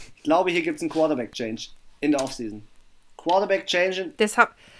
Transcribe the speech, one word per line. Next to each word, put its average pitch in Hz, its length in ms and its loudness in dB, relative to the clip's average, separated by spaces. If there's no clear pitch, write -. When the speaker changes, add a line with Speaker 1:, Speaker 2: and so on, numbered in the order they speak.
Speaker 1:
Ich - 100 -20
glaube, 180 240 4
hier 170 120 0
gibt's 156 180 -4
einen 165 100 -4
Quarterback-Change 127 800 -2
in 151 120 2
der 135 100 2
Offseason. 110 440 -8
Quarterback-Change 190 800 0
in 175 160 -8
Speaker 2:
Das 214 220 2
hab, - 180 4